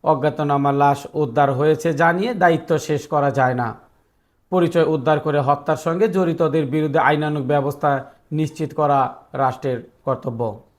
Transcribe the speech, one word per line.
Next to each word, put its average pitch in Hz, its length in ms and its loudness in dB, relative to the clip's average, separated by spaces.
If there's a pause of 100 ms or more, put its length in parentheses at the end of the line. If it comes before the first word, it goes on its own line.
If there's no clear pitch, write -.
অজ্ঞাতনামা 143 680 0
লাশ 139 420 2
উদ্ধার 143 380 0
হয়েছে 151 420 2
জানিয়ে 175 400 0
দায়িত্ব 170 440 2
শেষ 143 300 -4
করা 143 240 0
যায় 127 220 2
না। 120 220 -4 (760)
পরিচয় 170 360 2
উদ্ধার 151 340 0
করে 147 200 0
হত্যার 143 380 0
সঙ্গে 180 300 0
জড়িতদের 165 580 0
বিরুদ্ধে 151 340 0
আইনানুগ 151 440 0
ব্যবস্থা 143 600 0 (260)
নিশ্চিত 151 420 -4
করা 143 420 0 (180)
রাষ্ট্রের 127 580 -4 (140)
কর্তব্য। 117 580 -6 (160)